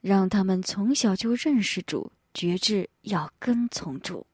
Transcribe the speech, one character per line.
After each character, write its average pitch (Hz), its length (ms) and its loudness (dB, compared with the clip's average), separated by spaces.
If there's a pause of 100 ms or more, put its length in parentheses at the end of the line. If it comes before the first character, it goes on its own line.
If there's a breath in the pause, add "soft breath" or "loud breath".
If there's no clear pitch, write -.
让 190 260 4
他 196 160 2
们 190 200 2
从 208 320 0
小 208 200 2
就 233 200 0
认 254 280 2
识 185 200 -2
主， - 280 -6 (220)
决 175 240 0
志 196 320 0 (140)
要 190 360 -4
跟 240 300 0
从 - 320 -8
主。 - 340 -10